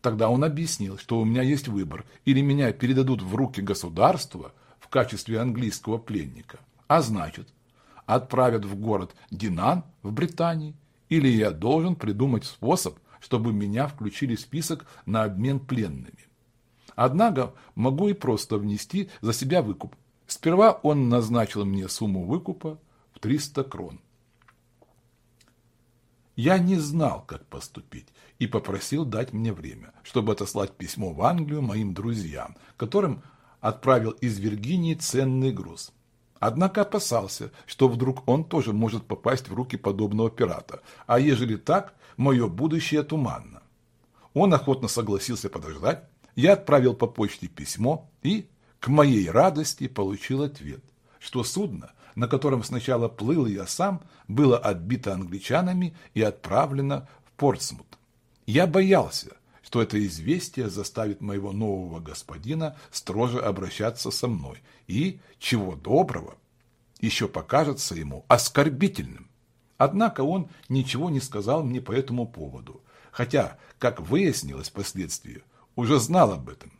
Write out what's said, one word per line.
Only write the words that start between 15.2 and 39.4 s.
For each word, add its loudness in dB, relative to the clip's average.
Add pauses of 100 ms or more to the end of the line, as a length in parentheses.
обмен 0
пленными. -6 (680)
Однако 2 (220)
могу 2
и 2
просто -2
внести -4 (100)
за 0
себя 0
выкуп. -6 (300)
Сперва 6
он 2
назначил 2
мне -2
сумму -2
выкупа -6 (340)
в -20
триста -2
крон. -12 (2250)
Я 4
не 4
знал, 0
как -14
поступить, -16 (300)
и -2
попросил -2
дать -4
мне -2
время, -14 (100)
чтобы 0
отослать -4
письмо -8
в -6
Англию 0
моим -2
друзьям, -6 (200)
которым 0 (380)
отправил 2
из -4
Виргинии -2
ценный 0
груз. -12 (460)
Однако 0
опасался, -2 (140)
что 4
вдруг 0
он 4
тоже 0
может -2
попасть -2